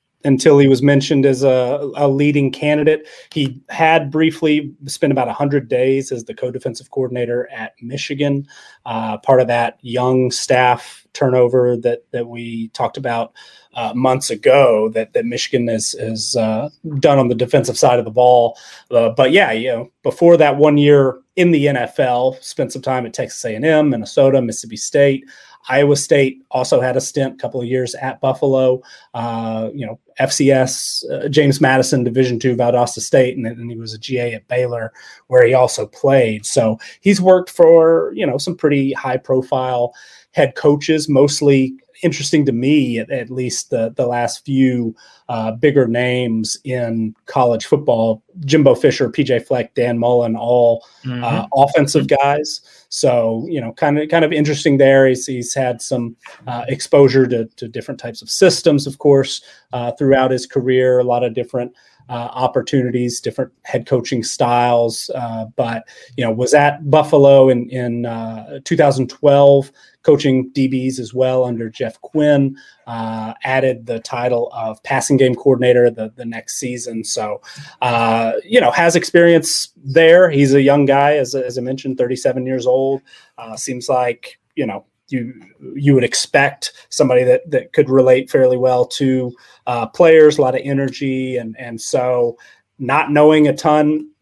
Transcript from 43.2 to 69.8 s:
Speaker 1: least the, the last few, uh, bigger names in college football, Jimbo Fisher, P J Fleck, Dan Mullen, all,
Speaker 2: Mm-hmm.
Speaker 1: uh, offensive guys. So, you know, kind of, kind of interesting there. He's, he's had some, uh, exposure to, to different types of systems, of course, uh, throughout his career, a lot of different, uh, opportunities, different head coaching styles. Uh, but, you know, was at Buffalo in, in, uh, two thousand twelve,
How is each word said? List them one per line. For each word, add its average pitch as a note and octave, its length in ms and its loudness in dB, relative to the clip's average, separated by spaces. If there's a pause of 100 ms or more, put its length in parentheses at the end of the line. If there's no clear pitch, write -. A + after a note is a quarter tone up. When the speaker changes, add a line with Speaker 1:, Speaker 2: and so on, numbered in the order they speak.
Speaker 1:
least B2+ 400 -8
the, A2+ 260 -2
the A#2+ 100 -2
last A#2+ 380 -4
few, B2+ 500 0 (360)
uh, A2+ 200 -6
bigger C3 380 2
names A#2+ 760 -4
in A#2 500 -6 (100)
college A#2+ 400 0
football, A2+ 580 0 (220)
Jimbo C#3 300 4
Fisher, C3 340 0
P C#3+ 160 -4
J B2 140 0
Fleck, A#2+ 360 -4
Dan A#2+ 240 -2
Mullen, A#2+ 380 0
all, A#2 500 2 (200)
Speaker 2:
Mm-hmm. B2 160 -8
Speaker 1:
uh, C#3 320 -4
offensive C#3 540 2
guys. C#3+ 520 -2 (280)
So, A#2+ 600 -2
you D#3 120 -6
know, A2+ 120 -10
kind D3 260 -2
of, D3+ 100 -4
kind D#3+ 160 2
of D#3 80 0
interesting D3 440 0
there. C3+ 300 6
He's, B2+ 180 0
he's B2 300 -10
had B2+ 260 -4
some, A#2 360 -6 (320)
uh, A#2+ 200 -8
exposure C3+ 600 2
to, A2+ 160 -2
to - 240 -16
different A#2+ 320 -14
types A#2 220 -16
of A#2 60 -18
systems, D3+ 600 2
of C3+ 100 -12
course, C#3 420 2 (320)
uh, A#2+ 200 -6
throughout C3 400 2
his B2 140 -4
career, B2+ 520 0
a B2+ 60 0
lot A#2+ 180 -2
of A#2+ 100 -2
different, B2 400 -8 (360)
uh, A#2+ 240 -10
opportunities, B2 880 -2
different - 320 -8 (100)
head B2+ 240 -6
coaching A#2+ 360 -2
styles. A#2+ 920 0
Uh, A2+ 320 -8 (100)
but, A#2 320 -6 (280)
you B2+ 80 -4
know, A2+ 60 -2
was B2 240 0
at D3 340 2
Buffalo C#3 600 6
in, A#2+ 220 0
in, A#2+ 360 -6
uh, A2+ 580 -12
two E3+ 120 -4
thousand C3+ 320 2
twelve, C#3 640 4 (320)